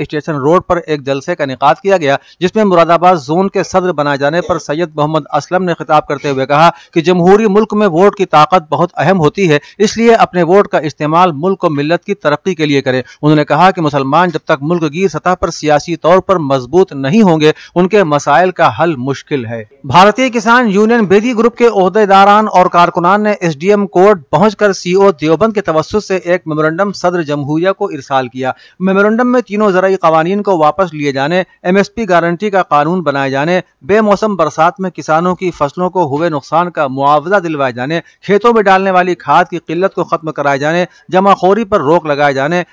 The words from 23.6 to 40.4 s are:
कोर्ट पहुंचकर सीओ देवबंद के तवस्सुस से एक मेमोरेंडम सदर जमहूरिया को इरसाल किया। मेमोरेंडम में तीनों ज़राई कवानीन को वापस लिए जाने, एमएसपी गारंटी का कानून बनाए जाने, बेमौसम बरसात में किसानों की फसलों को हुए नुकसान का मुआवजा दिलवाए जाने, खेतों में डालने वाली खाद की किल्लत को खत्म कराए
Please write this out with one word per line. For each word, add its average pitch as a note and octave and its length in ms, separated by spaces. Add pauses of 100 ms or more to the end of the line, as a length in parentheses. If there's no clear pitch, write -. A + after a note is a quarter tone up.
कोर्ट F#3+ 300 (100)
पहुंचकर G3+ 420
सीओ F#3+ 400
देवबंद D#3+ 420
के G3+ 80
तवस्सुस D#3+ 440
से F#3 200
एक F3 200
मेमोरेंडम D#3+ 460
सदर F3 300
जमहूरिया D3+ 500
को G3 180
इरसाल C3 360
किया। B2+ 260 (280)
मेमोरेंडम G#3 460
में B3 160
तीनों G#3 280
ज़राई F#3 260
कवानीन E3+ 440
को F#3+ 160
वापस D#3 360
लिए C#3+ 200
जाने, D#3 300 (220)
एमएसपी G3 400
गारंटी E3+ 440
का F#3+ 140
कानून D#3 400
बनाए C#3 280
जाने, D#3+ 300 (220)
बेमौसम G#3 520
बरसात E3 440
में F#3 120
किसानों E3 440
की F#3 160
फसलों F3 380
को F3 180
हुए D3 220
नुकसान D#3+ 400
का D#3+ 200
मुआवजा D3 520
दिलवाए C#3 320
जाने, C#3+ 280 (240)
खेतों G#3 280
में A3 100
डालने F#3+ 280
वाली F3+ 260
खाद E3+ 300
की E3+ 120
किल्लत F3 340
को F3 120
खत्म D#3 260
कराए C#3+ 280